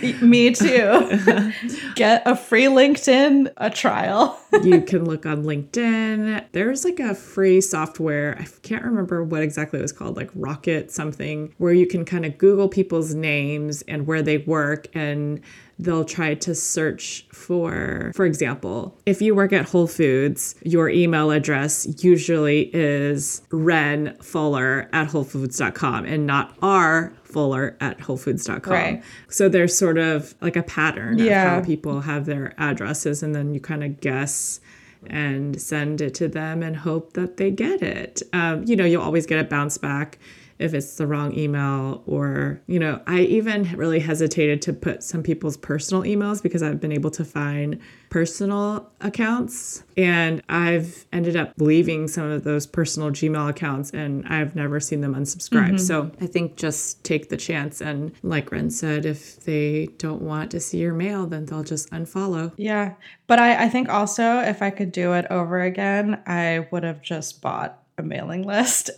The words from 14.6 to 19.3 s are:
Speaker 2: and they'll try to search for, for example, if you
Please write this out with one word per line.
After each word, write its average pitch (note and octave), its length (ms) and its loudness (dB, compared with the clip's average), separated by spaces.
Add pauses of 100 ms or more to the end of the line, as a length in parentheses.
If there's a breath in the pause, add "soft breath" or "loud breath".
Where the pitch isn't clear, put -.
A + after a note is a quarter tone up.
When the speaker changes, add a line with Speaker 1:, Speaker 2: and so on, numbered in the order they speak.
Speaker 2:
and D3 460 -4 (360 loud breath)
they'll E3 280 0
try D#3+ 280 -2
to D#3 220 -4
search - 760 -4
for, - 840 -4
for F#3+ 100 2
example, C3 800 -2
if G3 160 2
you G#3+ 140 4